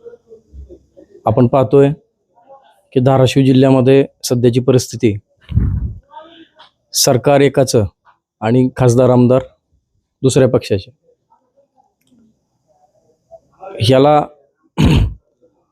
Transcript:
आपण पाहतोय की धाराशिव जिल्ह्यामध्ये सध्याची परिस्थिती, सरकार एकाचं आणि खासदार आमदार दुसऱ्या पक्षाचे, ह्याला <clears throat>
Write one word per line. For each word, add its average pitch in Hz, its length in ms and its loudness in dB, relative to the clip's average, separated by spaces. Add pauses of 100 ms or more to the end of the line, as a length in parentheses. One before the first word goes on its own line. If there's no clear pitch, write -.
(1300)
आपण 120 220 0
पाहतोय 139 420 2 (1040)
की 135 60 -2
धाराशिव 131 460 0
जिल्ह्यामध्ये 135 600 2 (180)
सध्याची 123 360 -2
परिस्थिती, 120 580 -2 (1800)
सरकार 139 460 0
एकाचं 131 460 0 (560)
आणि 127 360 0
खासदार 123 320 2
आमदार 123 320 2 (800)
दुसऱ्या 135 280 2
पक्षाचे, 110 420 -4 (3000)
ह्याला 135 420 2 (540)
<clears throat> - 300 2 (640)